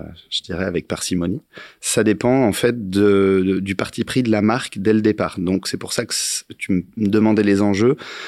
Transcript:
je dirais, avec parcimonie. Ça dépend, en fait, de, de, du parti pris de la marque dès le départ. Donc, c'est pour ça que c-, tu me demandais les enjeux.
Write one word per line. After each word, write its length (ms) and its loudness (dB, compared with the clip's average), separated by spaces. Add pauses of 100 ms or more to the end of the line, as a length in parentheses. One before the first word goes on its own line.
(300)
je 120 -6
dirais, 240 -6
avec 200 -4
parcimonie. 540 -4 (400)
Ça 240 0
dépend, 400 2
en 80 4
fait, 380 -2
de, 560 4
de, 160 0
du 140 -4
parti 280 -4
pris 180 -2
de 100 0
la 100 2
marque 380 0
dès 120 2
le 80 4
départ. 400 0
Donc, 300 -2
c'est 80 -6
pour 160 -10
ça 120 -2
que 80 -8
c-, 300 -4 (140)
tu 160 -4
me 340 -2
demandais 360 4
les 180 4
enjeux. 340 2 (320)